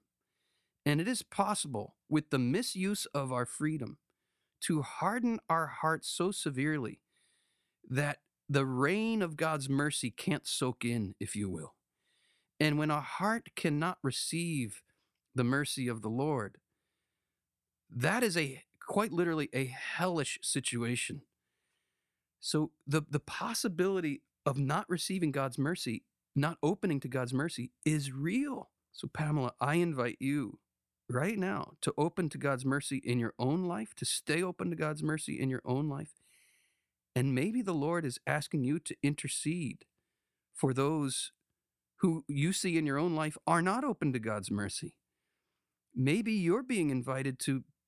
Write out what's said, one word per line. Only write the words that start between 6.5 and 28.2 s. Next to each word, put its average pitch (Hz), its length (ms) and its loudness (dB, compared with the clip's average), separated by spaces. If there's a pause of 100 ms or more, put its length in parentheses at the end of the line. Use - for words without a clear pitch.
that 143 300 0 (300)
the 139 180 4
rain 196 560 2
of 165 140 -2
God's 151 320 0
mercy 139 420 0
can't - 360 -4
soak - 380 -2
in, 113 360 -2
if - 160 -6
you 104 120 -2
will. 82 260 -8 (840)
And 151 200 4
when 151 120 2
a 147 100 2
heart 214 540 -2
cannot 160 480 0
receive 147 800 -2 (520)
the 123 100 2
mercy 135 440 0
of 113 140 -4
the 107 60 -4
Lord, 131 500 -2 (1300)
that 160 340 0
is 190 140 2
a, 135 260 -2 (260)
quite 208 240 0
literally, 165 400 0
a 135 140 0
hellish 156 760 -2
situation. 120 800 -2 (1200)
So - 300 0 (160)
the, 151 220 2
the 147 120 0
possibility 185 1000 -2 (220)
of 135 140 0
not 143 300 0
receiving 175 440 0
God's 135 260 -2
mercy, 135 460 0 (300)
not 147 280 2
opening 156 380 2
to 135 80 -6
God's 127 260 -2
mercy, 139 360 -2 (140)
is 147 280 2
real. 233 580 -2 (220)